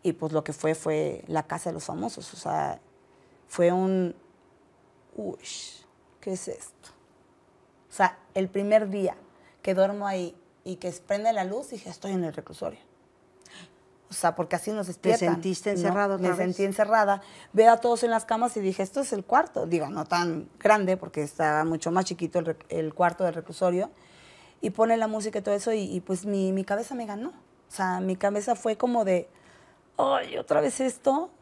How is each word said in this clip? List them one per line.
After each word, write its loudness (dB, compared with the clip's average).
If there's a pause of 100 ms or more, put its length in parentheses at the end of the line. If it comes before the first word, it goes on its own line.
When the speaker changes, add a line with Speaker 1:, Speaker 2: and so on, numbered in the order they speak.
Speaker 1:
y 0
pues -6
lo 0
que -8
fue, 0
fue -2
la -2
casa -6
de -6
los -10
famosos, -8
o -18
sea, -4 (680)
fue 2
un... 0 (1000)
Uy, -8 (840)
¿qué -6
es -8
esto? -14 (1000)
O -20
sea, 2 (140)
el -2
primer 2
día -2 (460)
que -2
duermo 0
ahí -6 (280)
y -8
que -8
prende -2
la 0
luz, -6
dije, -12
"Estoy -8
en 0
el -4
reclusorio". -8 (1300)
O -14
sea, 2
porque -2
así -4
nos -4
Speaker 2:
¿Te -8
Speaker 1:
despiertan, 2
Speaker 2:
sentiste -2
Speaker 1:
¿no? 0
Speaker 2:
encerrada 2
otra 0
Speaker 1:
Me -
Speaker 2:
vez? 0
Speaker 1:
sentí 0
encerrada. 4 (300)
Veo 10
a 6
todos 2
en 2
las 0
camas 0
y -2
dije, 0
"Esto -4
es -4
el -4
cuarto". 2
Digo, -2
no -6
tan -2 (100)
grande, 4
porque -6
estaba 0
mucho -2
más 2
chiquito -4
el -4
rec-, -6
el -4
cuarto 0
del 0
reclusorio. -2 (720)
Y -2
pone 4
la 0
música -4
y -6
todo 0
eso, -2
y, 0
y, -4
pues, -4
mi, 0
mi 0
cabeza -4
me -8
ganó. -8
O -20
sea, 0
mi -2
cabeza 0
fue -2
como 2
de, 2 (680)
"Ay, 0
otra 2
vez 0
esto". 0 (100)